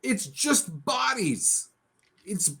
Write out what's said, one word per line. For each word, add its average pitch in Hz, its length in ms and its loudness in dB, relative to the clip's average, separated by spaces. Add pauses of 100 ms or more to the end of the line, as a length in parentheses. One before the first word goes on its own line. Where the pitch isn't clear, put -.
it's 247 240 0
just 160 580 0
bodies. 254 800 0 (580)
It's 190 240 -2 (100)